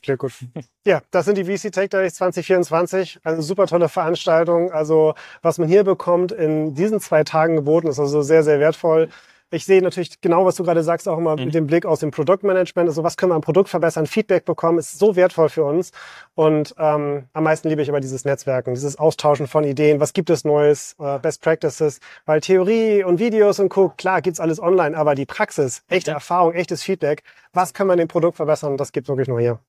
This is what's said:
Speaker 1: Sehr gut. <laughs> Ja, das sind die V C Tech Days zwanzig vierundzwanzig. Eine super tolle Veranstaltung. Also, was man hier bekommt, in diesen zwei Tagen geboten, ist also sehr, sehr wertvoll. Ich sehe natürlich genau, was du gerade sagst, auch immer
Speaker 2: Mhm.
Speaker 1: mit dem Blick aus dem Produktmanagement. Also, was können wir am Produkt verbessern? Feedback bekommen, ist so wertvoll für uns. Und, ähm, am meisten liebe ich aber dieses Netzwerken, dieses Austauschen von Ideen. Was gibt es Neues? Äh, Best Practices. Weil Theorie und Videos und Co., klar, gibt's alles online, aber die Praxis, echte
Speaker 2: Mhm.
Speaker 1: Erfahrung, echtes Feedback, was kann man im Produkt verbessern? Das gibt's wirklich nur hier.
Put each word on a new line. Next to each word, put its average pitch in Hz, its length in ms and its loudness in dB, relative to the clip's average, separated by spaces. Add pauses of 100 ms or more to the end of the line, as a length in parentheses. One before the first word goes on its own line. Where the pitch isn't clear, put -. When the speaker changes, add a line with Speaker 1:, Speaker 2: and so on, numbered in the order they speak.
Speaker 1:
Sehr 135 100 0
gut. 131 160 -8 (220)
<laughs> 147 100 -14 (220)
Ja, 170 240 2
das 175 160 0
sind 202 100 0
die 190 80 -4
V 190 120 -4
C 196 140 -8
Tech 190 200 -4
Days 190 240 -2
zwanzig 180 320 -4
vierundzwanzig. 175 800 0
Eine 160 180 -4
super 180 240 0
tolle 165 220 0
Veranstaltung. 170 840 0
Also, 156 440 2 (280)
was 165 160 0
man 160 100 0
hier 196 160 6
bekommt, 180 480 0
in 156 420 -2
diesen 202 260 0
zwei 156 240 2
Tagen 160 320 0
geboten, 156 320 2
ist 135 100 -4
also 147 240 0
sehr, 156 220 4
sehr 147 160 4
wertvoll. 160 480 2 (440)
Ich 165 140 -6
sehe 190 160 6
natürlich 175 380 -4
genau, 180 260 2
was 180 80 2
du - 80 -6
gerade 165 220 2
sagst, 165 240 -2
auch 165 100 -2
immer 160 180 0
Speaker 2:
Mhm. 131 100 -4
Speaker 1:
mit 151 80 -4
dem 160 120 0
Blick 165 180 0
aus 160 160 -2
dem 151 120 -4
Produktmanagement. 180 760 -2
Also, 156 140 -4
was 165 160 -4
können 180 140 0
wir 165 40 0
am 151 60 -2
Produkt 180 260 0
verbessern? 160 380 -2
Feedback 202 400 -2
bekommen, 170 320 0
ist - 200 -10
so 202 180 2
wertvoll 175 340 2
für 160 140 -2
uns. 156 260 -2 (440)
Und, 156 440 0
ähm, 147 460 -2 (100)
am 160 100 -2
meisten 160 240 0
liebe 151 140 -2
ich 135 80 -4
aber 143 100 -2
dieses 131 240 -8
Netzwerken, 131 480 -4
dieses 139 260 -6
Austauschen 151 500 0
von 151 160 0
Ideen. 147 360 2
Was 147 140 -2
gibt 180 160 -2
es 156 140 0
Neues? 147 540 2
Äh, 139 200 -6
Best 147 240 -6
Practices. 160 580 -2 (240)
Weil 156 160 0
Theorie 202 640 2
und 175 140 2
Videos 214 400 2
und 196 100 2
Co., 190 300 2
klar, 185 240 0
gibt's 175 180 -4
alles 165 200 -2
online, 170 360 2
aber 151 180 2
die 135 120 -4
Praxis, - 640 -4
echte 170 240 -2
Speaker 2:
Mhm. - 20 -6
Speaker 1:
Erfahrung, 170 400 0
echtes 170 280 -4
Feedback, 156 400 -2 (300)
was 180 220 -2
kann 196 120 -2
man 185 120 4
im 165 100 0
Produkt 165 280 0
verbessern? 147 420 -2
Das 143 140 -6
gibt's 135 180 -8
wirklich 131 180 -2
nur 120 120 -2
hier. 117 180 0 (100)